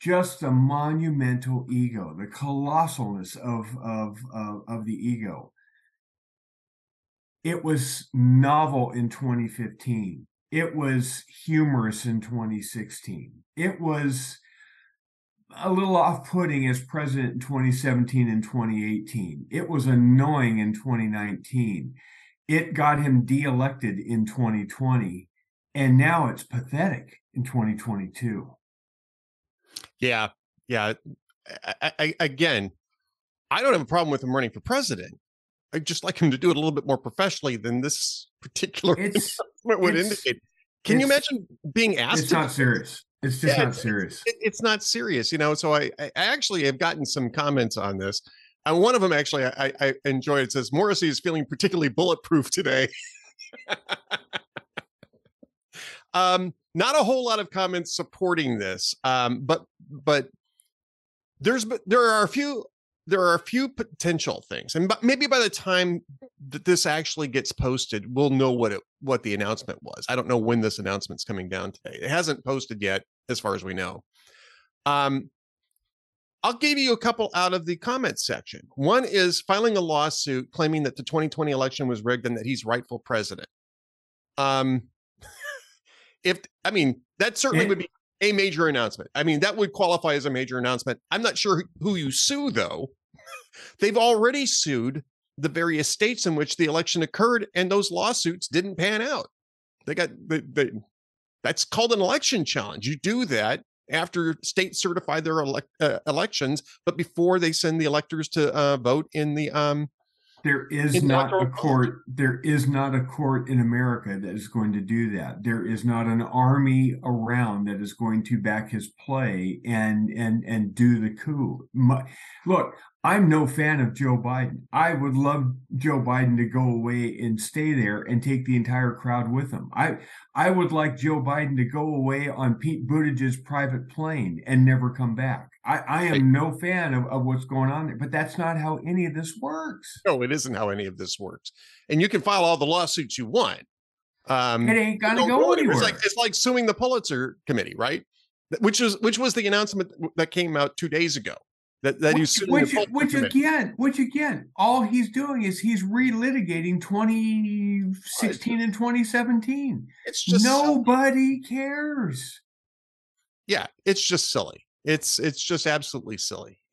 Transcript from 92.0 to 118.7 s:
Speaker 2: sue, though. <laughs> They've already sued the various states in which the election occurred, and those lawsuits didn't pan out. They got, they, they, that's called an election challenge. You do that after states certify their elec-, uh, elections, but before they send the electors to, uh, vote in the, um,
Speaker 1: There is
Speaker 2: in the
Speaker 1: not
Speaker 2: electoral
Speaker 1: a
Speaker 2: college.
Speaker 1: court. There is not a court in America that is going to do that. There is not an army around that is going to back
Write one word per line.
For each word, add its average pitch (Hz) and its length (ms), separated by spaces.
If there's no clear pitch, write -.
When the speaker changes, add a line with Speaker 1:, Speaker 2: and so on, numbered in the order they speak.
Speaker 2:
sue, 277 400
though. 92 380
<laughs> - 640
They've 202 180
already 240 480
sued 135 580
the 147 140
various 156 380
states 233 380
in 165 100
which 147 200
the 165 100
election 165 360
occurred, 226 520
and 180 160
those 196 200
lawsuits 180 580
didn't 180 280
pan 208 260
out. 269 260
They 143 100
got, 175 140
they, 156 140
they, 135 300
that's 147 240
called 233 260
an 214 80
election 196 460
challenge. 101 400
You 147 100
do 226 300
that 120 360
after 165 540
states - 360
certify 170 400
their 160 160
elec-, 143 260
uh, 151 260
elections, 147 560
but 175 140
before 175 400
they 165 140
send 160 280
the 156 60
electors 151 420
to, 156 260
uh, 143 220
vote 131 380
in 151 200
the, 151 160
um, 147 380
Speaker 1:
There 139 240
is 143 260
Speaker 2:
in 143 140
the 135 60
Speaker 1:
not 131 180
Speaker 2:
electoral 190 100
Speaker 1:
a 123 40
Speaker 2:
college. - 140
Speaker 1:
court. - 60
There 131 380
is 143 240
not 139 260
a 131 60
court 131 480
in 131 120
America 117 600
that 95 140
is 104 120
going 107 280
to 101 60
do 113 360
that. 73 260
There 113 240
is 110 180
not 117 220
an 113 160
army 131 800
around 117 640
that 101 140
is 101 140
going 110 300
to 120 140
back 107 320